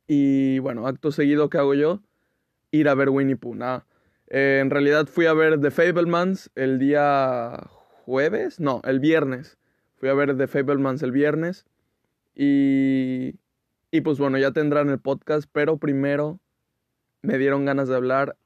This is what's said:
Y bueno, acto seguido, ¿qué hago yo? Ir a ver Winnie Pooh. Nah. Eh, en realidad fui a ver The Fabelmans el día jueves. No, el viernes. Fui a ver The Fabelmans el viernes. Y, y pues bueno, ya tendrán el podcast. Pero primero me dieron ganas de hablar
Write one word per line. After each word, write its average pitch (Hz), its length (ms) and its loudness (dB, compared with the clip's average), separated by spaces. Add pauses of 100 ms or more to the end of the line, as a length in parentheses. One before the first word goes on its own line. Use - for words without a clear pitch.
Y 135 520 2
bueno, 123 280 -6
acto 135 260 -4
seguido, 147 360 2
¿qué 156 80 -4
hago 143 160 2
yo? 151 300 0 (680)
Ir 151 200 2
a 135 40 2
ver 135 140 2
Winnie 135 280 2
Pooh. 120 180 -12
Nah. 123 260 -6 (500)
Eh, 139 300 2
en 135 80 0
realidad 143 380 2
fui 170 200 0
a 160 60 4
ver 156 280 4
The 143 100 2
Fabelmans 175 840 0
el 131 240 0
día 135 880 0 (380)
jueves. 160 560 -2
No, 139 240 -2
el 131 160 0
viernes. 143 580 0 (380)
Fui 131 120 -4
a 135 60 0
ver 139 220 0
The 131 100 0
Fabelmans 135 560 -2
el 127 100 -4
viernes. 151 540 -2 (680)
Y, 135 1040 0 (540)
y 160 120 0
pues 151 160 -2
bueno, 135 200 0
ya 135 140 0
tendrán 147 380 0
el 135 80 -2
podcast. 147 540 -4
Pero 151 260 0
primero 143 640 -4 (840)
me 139 160 -2
dieron 139 260 0
ganas 139 240 -2
de 131 80 0
hablar 131 500 -2